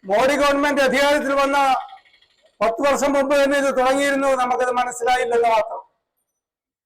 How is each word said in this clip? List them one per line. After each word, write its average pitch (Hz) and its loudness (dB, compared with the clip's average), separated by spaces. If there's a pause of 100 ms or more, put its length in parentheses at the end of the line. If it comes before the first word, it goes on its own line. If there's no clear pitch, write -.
മോഡി 269 0
ഗവൺമെന്റ് 285 0
അധികാരത്തിൽ 277 0
വന്ന 277 0 (840)
പത്ത് 226 -2
വർഷം 277 0
മുമ്പ് 277 2
തന്നെ 277 2
ഇത് 277 0
തുടങ്ങിയിരുന്നു, 277 0
നമുക്കത് 247 0
മനസ്സിലായില്ലെന്ന് 247 -2
മാത്രം. - -4 (920)